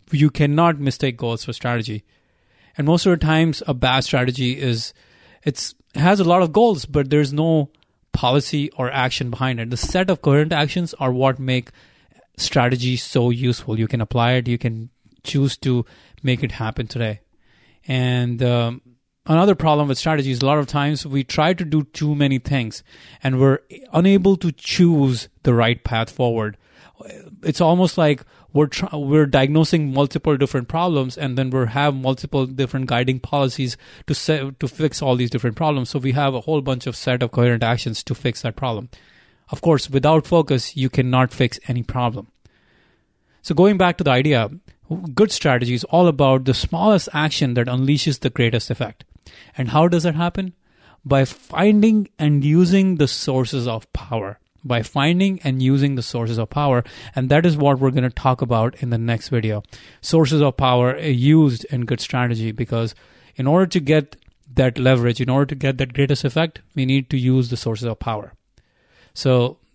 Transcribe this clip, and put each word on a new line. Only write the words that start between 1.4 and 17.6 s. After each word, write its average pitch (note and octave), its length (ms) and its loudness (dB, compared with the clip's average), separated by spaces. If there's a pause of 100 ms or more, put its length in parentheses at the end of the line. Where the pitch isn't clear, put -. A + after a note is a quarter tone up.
for B2 80 -10
strategy. A2 520 -6 (720)
And C#3+ 100 -2
most E3+ 200 2
of G3 40 6
the F3 60 4
times, D#3+ 500 0
a D3 80 -2
bad B2+ 300 0
strategy B2+ 560 -2
is, A#2 320 -4 (500)
it's, - 320 -6 (200)
it C3+ 60 -4
has F#3+ 200 4
a F#3 40 2
lot F3 180 4
of E3 100 0
goals, G#3 320 2
but C#3 240 -2
there's C#3+ 240 2
no D#3 380 0 (420)
policy C#3+ 600 0
or B2+ 180 -6
action B2+ 400 -4
behind B2 300 -4
it. A#2 100 -8
The B2 60 -4
set F#3 340 -2
of F3+ 120 -2
coherent D3+ 300 2
actions D#3 420 -4
are C3 180 -2
what C3 260 0
make B2+ 320 -4 (640)
strategy B2 600 0
so A#2+ 340 0
useful. A#2+ 480 -2
You A2 100 -2
can A#2 120 -4
apply A#2 320 0
it. B2 160 0
You A#2+ 100 -2
can A2+ 320 -6 (320)
choose C#3 360 -2
to B2 280 -2 (360)
make B2+ 200 -2
it A2+ 100 -6
happen A2+ 340 -6
today. A2 340 -6 (640)